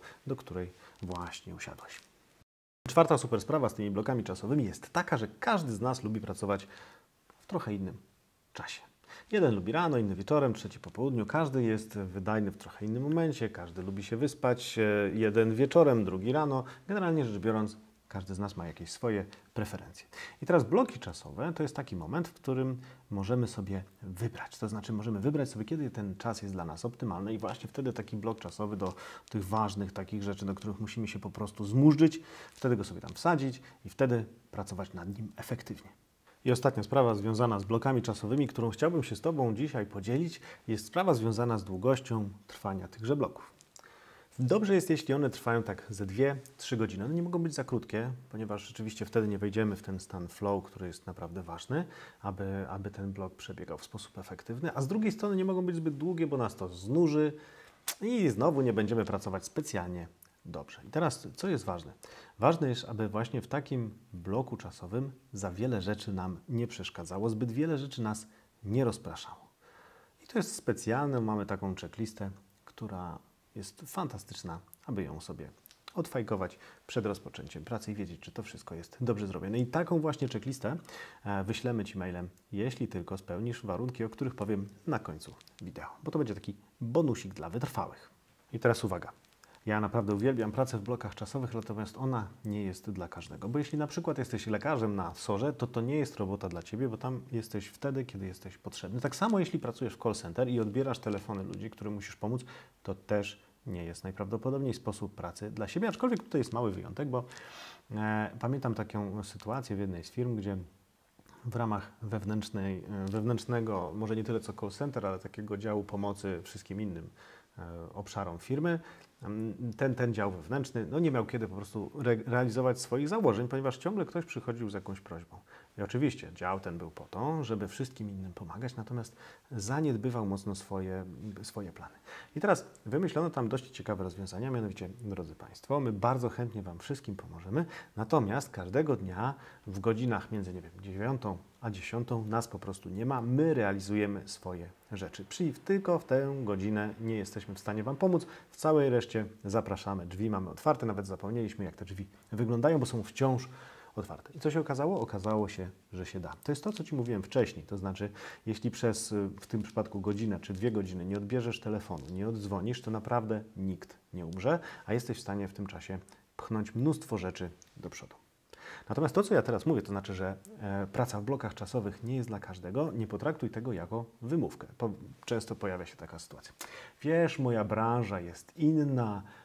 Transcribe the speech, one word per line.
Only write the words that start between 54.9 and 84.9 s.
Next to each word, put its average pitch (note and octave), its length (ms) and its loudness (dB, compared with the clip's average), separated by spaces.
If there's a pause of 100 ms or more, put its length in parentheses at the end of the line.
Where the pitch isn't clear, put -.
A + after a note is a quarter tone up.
strony G#3 240 0
nie F#3 80 4
mogą F#3 220 2
być F3 100 0
zbyt D#3+ 200 0
długie, E3 300 0
bo C#3+ 100 2
nas A2+ 200 2
to F#2+ 120 -4
znuży D3 640 6 (680)
i G#3+ 280 6
znowu C3+ 320 6
nie B2 120 6
będziemy G#2+ 320 4
pracować G2 400 -2
specjalnie F2+ 640 -4 (360)
dobrze. - 440 -10
I - 20 -16
teraz, D#3 460 2
co F#3 120 -2
jest C#3+ 160 0
ważne? E2+ 280 -6 (460)
Ważne D3+ 300 6
jest, B2 200 0
aby A2 200 0
właśnie A2+ 320 -2
w A2 60 -6
takim C3 480 -2 (180)
bloku G2+ 440 -2
czasowym A#2 560 -6 (200)
za G2 180 -4
wiele G#2 320 0
rzeczy G#2 300 -2
nam F#2 360 -2
nie A#2 180 0
przeszkadzało, F#2+ 640 -4
zbyt A2+ 240 0
wiele D3 260 0
rzeczy C3+ 240 -6
nas G#2+ 240 -2 (380)
nie A#2 200 2
rozpraszało. - 680 -4 (720)
I - 20 -20
to - 120 -2
jest - 160 0
specjalne, B2 640 2
mamy G#2+ 260 2
taką F#2+ 280 0
checklistę, G2 560 -6 (340)
która G2 540 -8 (380)
jest - 300 -12
fantastyczna, G2+ 720 -8 (260)
aby G2+ 160 -2
ją D2+ 180 -6
sobie D#2 300 -10 (440)
odfajkować G#2+ 640 -2 (280)
przed A2 200 0
rozpoczęciem - 580 -6
pracy G#2+ 280 -4
i - 20 -6
wiedzieć, F2 260 -6
czy - 120 -14
to A#2 100 -8
wszystko - 320 -12
jest E2+ 260 -12
dobrze G#2+ 260 2
zrobione. F#2+ 320 -2
I B2 80 4
taką E3 340 2
właśnie D3+ 280 0
checklistę, B2+ 480 -4 (480)
e, G2+ 200 0
wyślemy A2+ 400 0
Ci G2 140 -8
mailem, F2+ 300 -4 (240)
jeśli A#2 360 -2
tylko F#2+ 300 -4
spełnisz A2+ 480 -4
warunki, A2+ 380 -2
o A2 60 -2
których B2+ 240 -4
powiem G2+ 340 0 (180)
na C#3 120 2